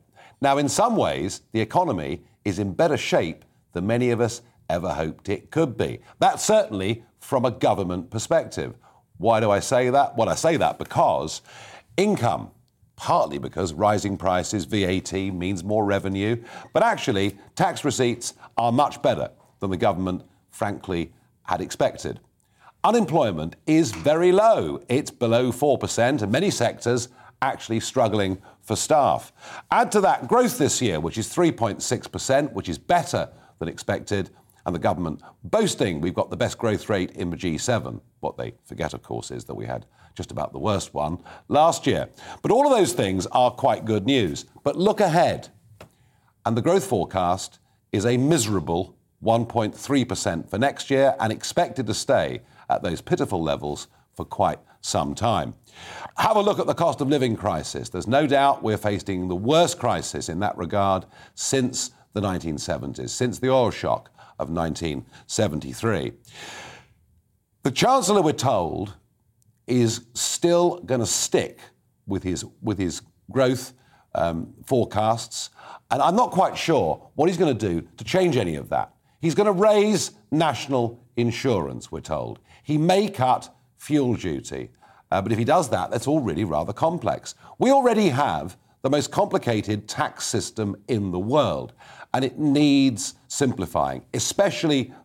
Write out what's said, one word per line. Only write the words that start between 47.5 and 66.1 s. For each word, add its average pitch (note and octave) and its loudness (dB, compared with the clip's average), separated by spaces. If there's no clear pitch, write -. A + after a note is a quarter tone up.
is G#2+ 0
a B2 2
miserable G#2 0
one A2+ 2
point A2+ -2
three C3+ 0
percent F#2 -4
for F#2+ -4
next C3+ -2
year C3+ 4
and A2 0
expected C3+ -2
to G#2+ -2
stay D#2+ 0
at - 0
those E2+ -4
pitiful A#2+ -2
levels D2 -4
for E2+ -10
quite D#2+ -2
some C#2+ -4
time. E2 -2
Have - 2
a - 4
look D4+ 2
at F3 -2
the D3+ 0
cost D3+ 0
of C3+ 0
living C3 2
crisis. D#2 -4
There's F2 -6
no C#3 2
doubt C#3 2
we're G#2+ 0
facing G2 -2
the F2+ -2
worst C#3+ 2
crisis E2+ -2
in E2 -4
that G#2 -2
regard F#2+ 0
since - -2
the G#2+ -2
nineteen E2+ -4
seventies, C2 -6
since B2 -4
the C3 0
oil B2+ 4
shock - -4
of C#2 -4
nineteen D#2+ -4
seventy-three. D2+ -2